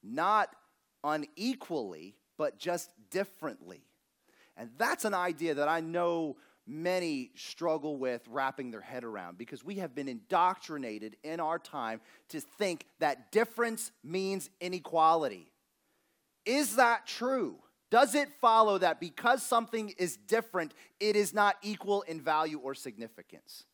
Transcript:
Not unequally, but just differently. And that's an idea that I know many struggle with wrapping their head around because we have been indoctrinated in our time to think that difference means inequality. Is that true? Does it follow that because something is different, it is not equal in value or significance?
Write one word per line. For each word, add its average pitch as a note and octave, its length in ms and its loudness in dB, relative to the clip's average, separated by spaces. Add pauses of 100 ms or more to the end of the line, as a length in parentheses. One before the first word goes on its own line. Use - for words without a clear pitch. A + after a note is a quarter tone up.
Not F3 540 0 (480)
unequally, C#3+ 1120 -4 (220)
but D3+ 200 -2
just F3 340 -4 (200)
differently. - 720 -8 (760)
And A#2 220 -12
that's B3+ 260 0
an G#3 100 0
idea E3+ 400 0
that C#3+ 140 0
I E3 120 0
know E3 560 -2 (280)
many D#3+ 720 -4
struggle D#3 600 -4
with B2+ 320 -4
wrapping C3+ 420 -4
their G#2+ 100 -12
head B2 220 -12
around F#2+ 340 -10
because A#2+ 280 -14
we F#3+ 120 -10
have D#3+ 200 -8
been C#3 120 -6
indoctrinated C3 1160 -2
in D#3+ 160 -8
our E3 180 -2
time A2+ 420 -8 (280)
to D#3+ 100 -10
think F3 480 -4 (140)
that D3+ 320 -2
difference A3+ 580 0 (140)
means F#3+ 440 -4 (120)
inequality. D#3+ 920 2 (920)
Is A#3 320 0
that A#3 300 4
true? A#3 500 -2 (340)
Does A#3 240 6
it C#4+ 140 2 (120)
follow A3 380 8
that E3+ 220 2
because A#3 420 2
something A3+ 560 -2
is F3+ 180 -2
different, G#3 560 0 (280)
it G#3 160 4
is G3+ 180 2
not G3+ 280 4
equal G3+ 400 -2
in D#3+ 180 -8
value D#3 380 0
or C3+ 160 -8
significance? A2 1000 -16